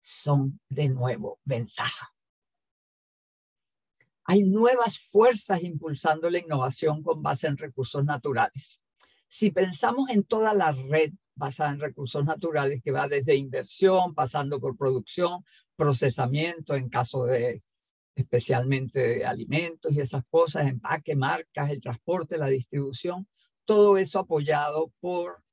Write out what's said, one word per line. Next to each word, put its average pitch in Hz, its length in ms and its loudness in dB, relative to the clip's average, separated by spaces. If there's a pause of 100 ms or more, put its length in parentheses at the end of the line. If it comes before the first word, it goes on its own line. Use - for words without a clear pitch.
son 139 640 -2
de 139 220 -2
nuevo 123 560 -4
ventaja. - 680 -6 (2000)
Hay 196 180 6
nuevas 226 560 4
fuerzas 202 640 4
impulsando 160 680 -2
la 175 100 0
innovación 151 640 -2
con 156 180 -2
base 147 260 -2
en 143 100 -2
recursos 139 460 -4
naturales. 139 760 -4 (460)
Si - 240 0
pensamos 190 580 0
en 208 160 2
toda 220 280 2
la 165 200 2
red 147 400 0 (220)
basada 139 360 -4
en 143 80 -8
recursos 143 440 -4
naturales, 147 600 -2
que 147 80 -4
va 139 160 -2
desde 143 280 2
inversión, 160 800 2
pasando 143 460 -2
por 135 180 -4
producción, 175 680 -2 (340)
procesamiento, 143 1000 0
en 127 140 -4
caso 123 340 -2
de, 120 400 0 (500)
especialmente 131 840 0
de 120 260 2
alimentos 151 680 -4
y 143 80 0
esas 135 280 -4
cosas, 160 380 2
empaque, 147 480 -4
marcas, 147 560 -2
el 143 80 -6
transporte, 165 580 -4
la 147 100 -2
distribución, 139 800 -4 (380)
todo 208 320 8
eso 190 220 0
apoyado 151 800 0
por 175 420 -6 (120)